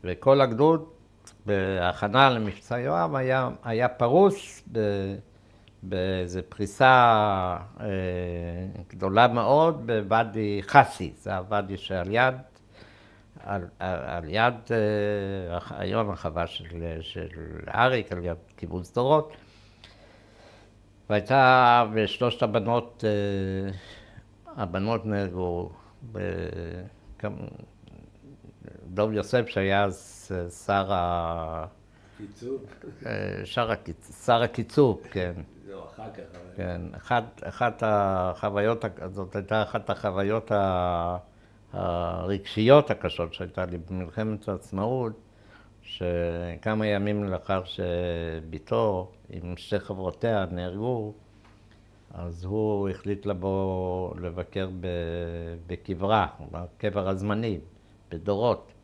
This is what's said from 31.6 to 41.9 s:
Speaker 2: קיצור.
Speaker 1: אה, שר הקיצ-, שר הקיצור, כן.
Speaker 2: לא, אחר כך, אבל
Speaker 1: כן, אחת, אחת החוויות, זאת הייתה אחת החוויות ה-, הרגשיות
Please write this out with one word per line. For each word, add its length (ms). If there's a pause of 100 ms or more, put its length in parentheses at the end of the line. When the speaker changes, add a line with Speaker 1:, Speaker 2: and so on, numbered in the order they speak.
Speaker 2:
קיצור. 400 (480)
Speaker 1:
אה, 40 (340)
שר 280
הקיצ-, 540
שר 160
הקיצור, 680
כן. 220 (360)
Speaker 2:
לא, 260
אחר 160
כך, 80
אבל 380
Speaker 1:
כן, 240 (160)
אחת, 520
אחת 380
החוויות, 1000 (220)
זאת 300
הייתה 260
אחת 280
החוויות 600
ה-, 640 (560)
הרגשיות 1200